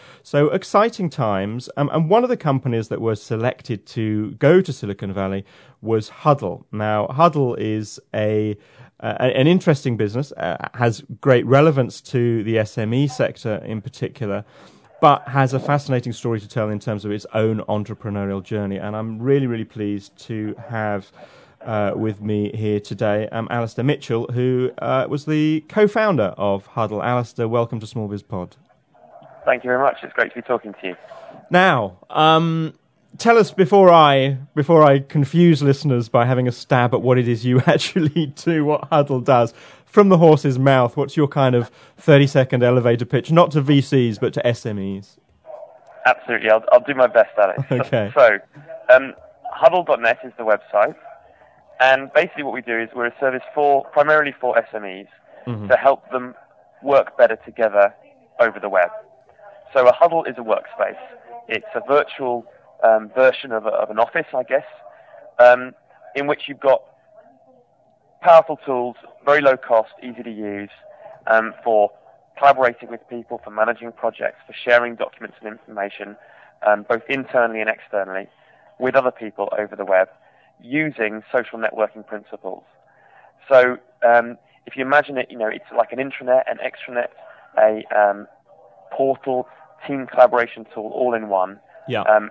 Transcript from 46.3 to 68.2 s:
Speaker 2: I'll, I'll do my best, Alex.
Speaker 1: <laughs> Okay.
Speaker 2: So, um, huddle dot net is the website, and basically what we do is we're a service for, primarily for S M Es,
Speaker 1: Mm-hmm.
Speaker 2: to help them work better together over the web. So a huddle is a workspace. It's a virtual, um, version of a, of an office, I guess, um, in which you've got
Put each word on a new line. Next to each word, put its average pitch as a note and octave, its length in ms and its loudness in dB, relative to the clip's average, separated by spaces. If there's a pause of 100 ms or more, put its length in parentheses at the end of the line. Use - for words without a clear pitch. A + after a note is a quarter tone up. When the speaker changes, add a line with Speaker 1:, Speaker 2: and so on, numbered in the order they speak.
Speaker 2:
I'll, A2 220 4
I'll A#2+ 80 8
do C#3 140 -4
my C3 120 4
best, A2+ 320 2
Alex. G2+ 280 0
Speaker 1:
<laughs> - 40 -20
Okay. B2 460 -2
Speaker 2:
So, A2+ 220 6 (540)
um, C3 200 4 (320)
huddle E3+ 400 2
dot C#3 160 0
net A#2 240 0
is B2 140 -18
the A#2+ 60 -12
website, A2 500 0 (840)
and C3+ 360 2
basically D3+ 300 -2
what A#2 100 -8
we B2 80 -10
do A2+ 180 -4
is A2+ 140 -6
we're A#2+ 140 -4
a A#2+ 120 -8
service C3 220 -4 (120)
for, C#3+ 320 2
primarily D3 540 0
for B2 180 -2
S A2+ 140 -2
M G#2+ 140 -10
Es, F#2+ 200 -14 (400)
Speaker 1:
Mm-hmm. G#2 220 -10
Speaker 2:
to B2 80 4
help C3 340 -2
them B2+ 240 -8 (480)
work C3+ 360 0
better A2+ 260 2
together G#2 500 0 (460)
over A2 180 0
the G2+ 120 -8
web. B2+ 200 2 (840)
So B2+ 120 4
a B2 60 8
huddle E3 320 0
is B2 140 -10
a B2 40 -14
workspace. G2+ 540 -4 (520)
It's - 260 -8
a A#2+ 120 -6
virtual, B2 600 -2 (360)
um, A2 320 2
version B2+ 380 2
of A2 140 -4
a, G#2+ 40 -2
of G#2+ 200 -4
an G#2+ 80 -6
office, D3 360 -2
I B2+ 80 -4
guess, C3+ 220 -4 (760)
um, B2 340 6 (440)
in C#3+ 100 -4
which D3+ 220 -4
you've C#3 120 -16
got C3 220 2 (1400)